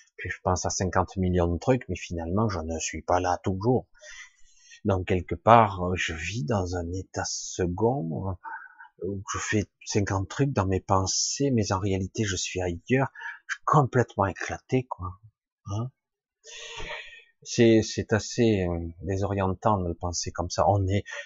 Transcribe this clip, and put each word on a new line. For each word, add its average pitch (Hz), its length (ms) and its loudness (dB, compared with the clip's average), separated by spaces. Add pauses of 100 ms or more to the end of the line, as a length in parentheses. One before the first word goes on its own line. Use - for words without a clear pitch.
(160)
puis - 140 -8
je - 120 -10
pense 92 240 0
à 90 40 -2
cinquante 92 460 -2
millions 90 300 2
de 85 120 0
trucs, 127 300 0
mais 92 60 -6
finalement, 87 540 -2
je 92 100 -4
ne 80 220 -4
suis - 220 -8
pas 90 180 2
là 90 240 0
toujours. 104 420 0 (1000)
Donc, 92 220 0
quelque 90 280 0
part, 104 500 6
euh, 90 120 -2
je 82 180 -4
vis 92 300 -6
dans 92 320 0
un 87 160 -4
état 92 320 -6
second, 104 1080 -2
euh, - 760 -12
où 98 160 -6 (100)
je 101 60 -4
fais 104 260 0 (200)
cinquante 98 440 0
trucs 139 240 0
dans 98 140 2
mes 95 140 2
pensées, 98 680 0
mais 104 220 2
en 95 60 2
réalité, 95 460 -2
je 95 120 -2
suis - 240 -4
ailleurs, 90 480 0 (380)
je - 100 -6
suis - 80 -16
complètement 120 600 4
éclaté, 113 580 -2
quoi. 92 340 -10 (480)
Hein ? 110 240 -4 (1500)
C'est, 113 400 6
c'est - 300 -4
assez, 107 500 2
euh, 85 260 -2 (140)
désorientant 98 760 0
de 90 100 -2
le 85 60 -4
penser - 360 -6
comme 87 200 -6
ça. 82 180 2
On 98 180 4
est, 95 160 0 (240)